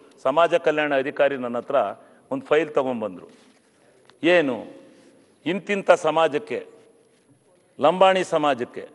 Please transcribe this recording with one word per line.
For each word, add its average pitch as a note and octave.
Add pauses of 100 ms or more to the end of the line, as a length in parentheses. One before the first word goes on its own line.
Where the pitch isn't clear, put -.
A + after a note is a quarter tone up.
(220)
ಸಮಾಜ D#3+
ಕಲ್ಯಾಣ D3+
ಅಧಿಕಾರಿ C#3
ನನ್ನ B2
ಹತ್ರ B2+ (540)
ಒಂದು C3+
ಫೈಲ್ D3+
ತೊಗೊಂಬಂದ್ರು. A2 (960)
ಏನು, C#3+ (840)
ಇಂತಿಂಥ G3
ಸಮಾಜಕ್ಕೆ, D#3 (1120)
ಲಂಬಾಣಿ F#3
ಸಮಾಜಕ್ಕೆ D3